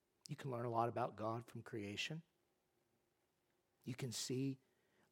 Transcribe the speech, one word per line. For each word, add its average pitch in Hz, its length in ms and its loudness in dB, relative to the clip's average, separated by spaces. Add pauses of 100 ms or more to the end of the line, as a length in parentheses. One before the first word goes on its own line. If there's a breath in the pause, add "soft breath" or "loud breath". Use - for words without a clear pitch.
(280)
You 147 80 -6
can 143 140 -4
learn 120 140 0
a 123 60 2
lot 117 180 6
about 117 280 2
God 113 280 0
from - 180 -10
creation. 107 600 -4 (1600)
You 123 100 -6
can 131 160 -4
see 135 480 0 (540 soft breath)